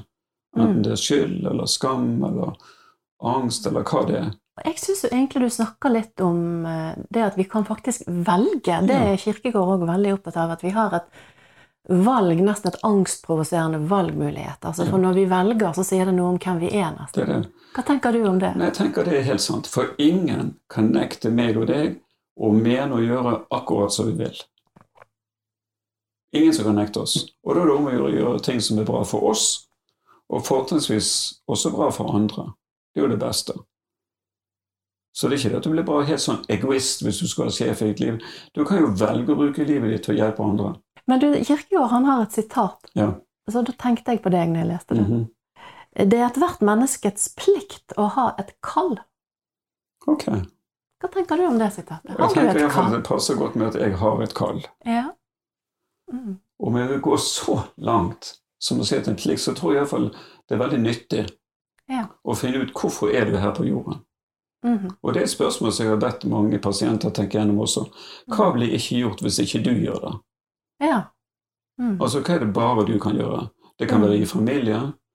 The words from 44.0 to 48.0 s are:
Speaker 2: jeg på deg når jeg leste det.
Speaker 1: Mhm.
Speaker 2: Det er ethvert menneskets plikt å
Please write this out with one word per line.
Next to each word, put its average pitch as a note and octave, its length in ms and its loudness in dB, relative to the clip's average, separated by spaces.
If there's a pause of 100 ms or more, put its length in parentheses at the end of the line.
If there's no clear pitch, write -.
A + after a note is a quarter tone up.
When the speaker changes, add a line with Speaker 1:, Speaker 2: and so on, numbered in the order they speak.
Speaker 2:
jeg G#3+ 80 -2
på F#3+ 80 0
deg E3+ 220 2
når E3 100 0
jeg E3+ 80 -2
leste F3 240 -4
det. G#2+ 140 2
Speaker 1:
Mhm. A#2 200 0 (680)
Speaker 2:
Det G3+ 240 4
er A#3+ 80 4
ethvert D#4 340 0
menneskets G#3+ 600 2 (100)
plikt - 640 0
å G#3 160 2